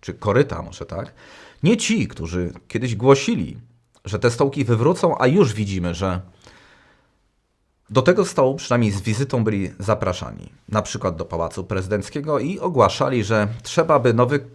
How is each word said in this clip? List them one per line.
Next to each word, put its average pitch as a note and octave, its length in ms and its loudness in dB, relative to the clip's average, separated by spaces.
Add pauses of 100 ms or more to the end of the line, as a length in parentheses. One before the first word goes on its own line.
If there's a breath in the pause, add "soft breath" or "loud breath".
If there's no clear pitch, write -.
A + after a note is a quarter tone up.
czy - 140 -12
koryta G#2 480 0
może, - 240 -14
tak? - 280 -10 (480 loud breath)
Nie G3+ 140 4
ci, G#3+ 320 -2
którzy E2+ 440 -6 (160)
kiedyś A#2 280 -4
głosili, C3+ 600 2 (480)
że G2 140 -6
te B2 120 2
stołki C#3 340 0
wywrócą, C3 540 2
a C3 80 4
już C3+ 280 4
widzimy, F#2+ 400 -2
że F2+ 260 -2 (1700 soft breath)
do A#2+ 120 2
tego F3+ 220 4
stołu, C#3 320 0
przynajmniej A#2 360 0
z G2 80 -2
wizytą, A#2 440 -2
byli G2+ 340 -2
zapraszani, F#2+ 720 -4 (200)
na G#2 140 0
przykład F#2+ 340 -4
do E2+ 80 -6
Pałacu E2+ 400 -6
Prezydenckiego, G#2 760 -4
i E3+ 200 -4
ogłaszali, C3+ 680 2
że G#2 240 2 (140)
trzeba, D#3+ 360 2
by A#2+ 160 4
nowy B2 400 2